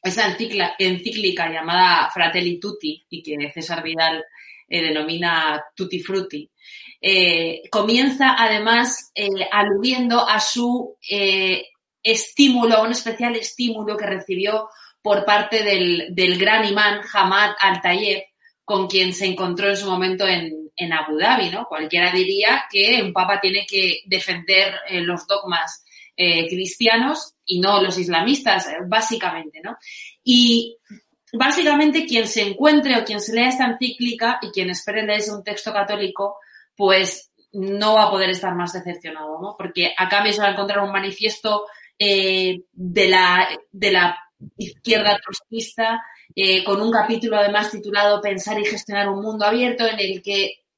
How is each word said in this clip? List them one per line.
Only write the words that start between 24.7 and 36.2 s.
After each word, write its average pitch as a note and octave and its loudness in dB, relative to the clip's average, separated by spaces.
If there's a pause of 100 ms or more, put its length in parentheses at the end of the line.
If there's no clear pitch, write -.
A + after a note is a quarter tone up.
eh, F#3 -2
los E3+ -4
dogmas, F3+ -4 (320)
eh, E3 2
cristianos A3+ 0
y F3+ -2
no G3 4
los F#3 0
islamistas, F#3 0
eh, D#3 -8
básicamente, F3+ -2
¿no? A3 -12 (480)
Y A#3 4 (560)
básicamente D4 2
quien A3+ 0
se A3 -2
encuentre C4 4
o A3 -2
quien G#3 -6
se A3 -6
lea A#3+ 2
esta B3+ 0
encíclica A#3+ -2
y G#3 -12
quien F3+ -2
espere G#3 -4
leerse G#3 -2
un G3+ -12
texto G#3 -8
católico, G3+ -4 (380)